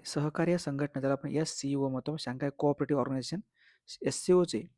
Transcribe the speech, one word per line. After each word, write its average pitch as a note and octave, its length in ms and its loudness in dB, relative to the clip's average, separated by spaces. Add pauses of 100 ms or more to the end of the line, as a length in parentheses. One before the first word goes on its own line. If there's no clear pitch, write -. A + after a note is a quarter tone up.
सहकार्य E3 540 0
संघटना, C#3+ 420 -4
ज्याला C3+ 120 2
आपण C#3 160 -2
एससीओ C#3 600 -2
म्हणतो, C3 280 -4
शांघाय C3 340 -4
कोऑपरेटिव्ह C#3+ 500 2
ऑर्गनायझेशन, C3+ 400 -2 (640)
एससीओचे, F3 560 4
अ, D3+ 60 -4 (140)